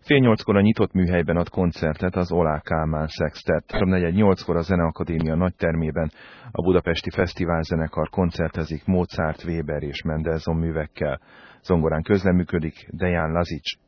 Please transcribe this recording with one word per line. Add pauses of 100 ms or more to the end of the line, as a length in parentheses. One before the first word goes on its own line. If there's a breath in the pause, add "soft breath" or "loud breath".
Fél
nyolckor
a
nyitott
műhelyben
ad
koncertet
az
Olá
Kálmán
Sextet.
Háromnegyed
nyolckor
a
Zeneakadémia
nagytermében (400 loud breath)
a
Budapesti
Fesztivál
Zenekar
koncertezik
Mozart,
Weber
és
Mendelssohn
művekkel. (420 loud breath)
Zongorán
közreműködik
Dejan
Lazic. (160)